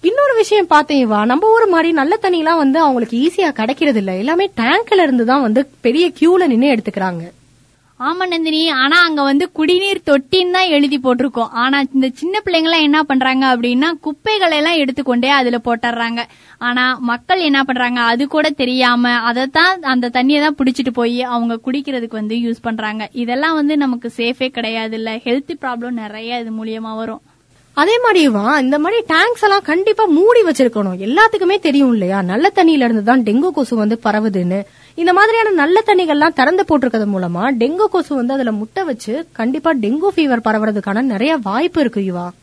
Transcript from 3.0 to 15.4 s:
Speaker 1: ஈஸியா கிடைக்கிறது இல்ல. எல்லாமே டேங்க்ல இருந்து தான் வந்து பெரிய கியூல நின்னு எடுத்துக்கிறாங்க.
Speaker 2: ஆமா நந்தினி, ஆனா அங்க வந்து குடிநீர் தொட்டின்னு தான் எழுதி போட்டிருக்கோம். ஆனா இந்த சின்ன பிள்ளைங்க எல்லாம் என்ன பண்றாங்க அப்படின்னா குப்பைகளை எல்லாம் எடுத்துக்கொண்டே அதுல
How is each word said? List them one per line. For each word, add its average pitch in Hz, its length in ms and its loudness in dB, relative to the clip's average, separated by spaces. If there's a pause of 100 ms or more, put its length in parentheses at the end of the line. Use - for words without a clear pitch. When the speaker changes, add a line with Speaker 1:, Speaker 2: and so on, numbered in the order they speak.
Speaker 1:
ஈஸியா 330 320 0
கிடைக்கிறது 269 480 -2
இல்ல. 190 180 -4
எல்லாமே 320 300 0 (100)
டேங்க்ல 370 460 2
இருந்து 254 220 2
தான் 254 160 2
வந்து 233 220 2 (180)
பெரிய 294 300 2
கியூல 359 360 2
நின்னு 262 280 2
எடுத்துக்கிறாங்க. 185 500 -6 (760)
Speaker 2:
ஆமா 330 280 -4
நந்தினி, 320 320 -2 (100)
ஆனா 277 340 2
அங்க 311 180 0
வந்து 277 300 2
குடிநீர் 359 540 0
தொட்டின்னு 359 500 2
தான் 370 180 0
எழுதி 285 240 2
போட்டிருக்கோம். 247 540 -2
ஆனா 262 260 0 (160)
இந்த 262 200 2
சின்ன 370 300 -4
பிள்ளைங்க 330 240 0
எல்லாம் 330 180 2
என்ன 302 160 2
பண்றாங்க 262 440 0
அப்படின்னா 247 420 0 (120)
குப்பைகளை 339 560 -2
எல்லாம் 320 260 0
எடுத்துக்கொண்டே 262 460 -2
அதுல 247 360 0